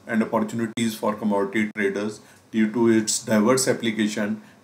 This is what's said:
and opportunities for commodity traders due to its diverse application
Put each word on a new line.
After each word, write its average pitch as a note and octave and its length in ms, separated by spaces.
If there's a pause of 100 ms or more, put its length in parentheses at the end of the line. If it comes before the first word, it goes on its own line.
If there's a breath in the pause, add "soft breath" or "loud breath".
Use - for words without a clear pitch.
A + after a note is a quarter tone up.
and A2 160
opportunities A2+ 760
for G#2+ 180
commodity G#2 640
traders G#2 440 (300 soft breath)
due A2 220
to A#2 160
its A2 360
diverse A#2 440
application A2 720 (220 loud breath)